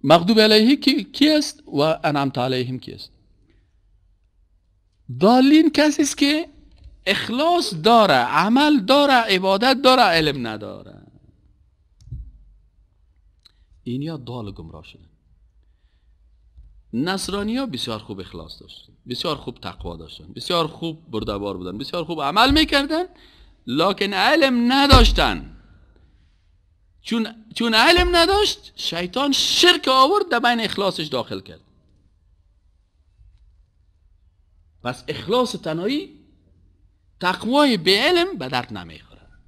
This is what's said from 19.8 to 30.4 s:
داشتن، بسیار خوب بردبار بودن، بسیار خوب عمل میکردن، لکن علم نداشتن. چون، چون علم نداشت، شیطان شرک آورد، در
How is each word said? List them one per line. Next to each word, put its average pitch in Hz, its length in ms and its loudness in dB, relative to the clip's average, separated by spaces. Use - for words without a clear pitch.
داشتن، 82 360 -20
بسیار 170 340 -4
خوب 160 440 -12
بردبار 104 460 -6
بودن، 92 220 -10
بسیار 165 260 -8
خوب 156 180 -8
عمل 202 280 2
میکردن، 302 540 0
لکن 190 460 -2
علم 247 600 2
نداشتن. 247 800 2
چون، 226 320 -6
چون 233 200 -2
علم 349 420 4
نداشت، 381 600 0
شیطان 180 560 -4
شرک - 560 2
آورد، 302 400 2
در 240 120 0